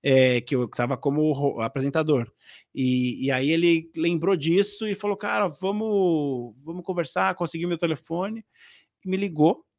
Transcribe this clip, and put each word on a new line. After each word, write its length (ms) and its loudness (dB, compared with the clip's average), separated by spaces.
é, 380 4
que 140 -4
eu 140 0
tava 280 -2
como 360 0
ro-, 280 -2
apresentador. 640 0
E, 520 -2
e 40 0
aí 200 0
ele 460 2
lembrou 400 0
disso 500 0
e 80 -2
falou, 220 -4
"Cara, 300 -2
vamos, 1040 0
vamos 220 -10
conversar", 500 -2
conseguiu 340 -4
meu 80 -2
telefone, 680 -4
e 40 -6
me 80 0
ligou 480 2